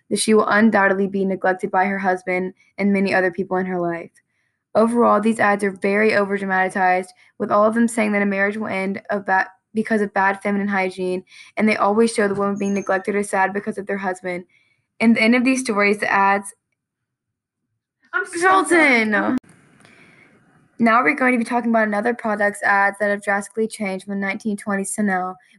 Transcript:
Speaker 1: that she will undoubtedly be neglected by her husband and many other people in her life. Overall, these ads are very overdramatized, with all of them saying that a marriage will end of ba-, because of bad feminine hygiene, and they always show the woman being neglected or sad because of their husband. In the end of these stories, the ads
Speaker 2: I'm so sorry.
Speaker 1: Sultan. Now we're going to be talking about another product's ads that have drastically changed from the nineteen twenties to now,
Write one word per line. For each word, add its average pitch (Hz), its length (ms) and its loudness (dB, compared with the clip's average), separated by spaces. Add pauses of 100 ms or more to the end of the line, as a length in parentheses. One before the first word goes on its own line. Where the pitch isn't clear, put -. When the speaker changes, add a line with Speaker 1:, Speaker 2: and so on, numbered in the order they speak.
Speaker 1:
that 208 100 -4
she 220 140 0
will 208 160 4
undoubtedly 202 580 4
be 196 200 -4
neglected 185 440 -2
by 190 140 2
her 196 140 -2
husband 185 560 -4 (240)
and 202 160 0
many 196 200 0
other 185 160 2
people 185 280 -4
in 185 80 -2
her 185 120 -4
life. 170 320 -6 (640)
Overall, 220 460 4
these 220 180 0
ads 202 240 2
are 202 80 0
very 202 420 0
overdramatized, 190 960 0 (300)
with 220 140 -4
all 208 140 4
of 220 80 0
them 233 120 4
saying 214 260 -2
that 202 100 0
a 202 40 0
marriage 202 300 -2
will 220 120 -8
end 190 420 -6
of 202 160 -4
ba-, 190 240 0 (240)
because 220 260 0
of 202 140 -2
bad 196 280 0
feminine 202 260 -2
hygiene, 185 540 -4 (360)
and 214 100 2
they 214 80 2
always 220 360 2
show 208 140 0
the 196 80 -2
woman 202 240 -2
being 202 160 -2
neglected 190 400 -2
or 202 80 0
sad 190 300 0
because 202 240 -6
of 202 100 -10
their 202 120 -6
husband. 185 480 -8 (520)
In 226 140 4
the 220 80 2
end 226 160 4
of 247 80 0
these 262 160 2
stories, 208 380 0
the - 120 -4
ads 196 440 0 (1600)
Speaker 2:
I'm 381 100 -4
so 359 140 -10
sorry. - 20 -6
Speaker 1:
Sultan. 269 1000 2 (1400)
Now 233 260 4
we're 294 100 2
going 254 180 2
to 247 60 2
be 226 60 -2
talking 233 260 -2
about 220 160 2
another 214 280 -2
product's 208 480 -2
ads 202 360 2
that 208 100 0
have 202 140 -2
drastically 208 460 -2
changed 190 360 -8
from 202 100 -8
the 196 60 -4
nineteen 202 360 -4
twenties 196 380 -6
to 208 100 -2
now, 185 320 -2 (220)